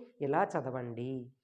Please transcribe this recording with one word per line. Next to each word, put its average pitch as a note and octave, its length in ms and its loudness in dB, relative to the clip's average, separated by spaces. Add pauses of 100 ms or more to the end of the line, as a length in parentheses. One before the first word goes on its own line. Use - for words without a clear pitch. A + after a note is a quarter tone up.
(220)
ఇలా D3 220 4
చదవండి. B2+ 680 -2 (300)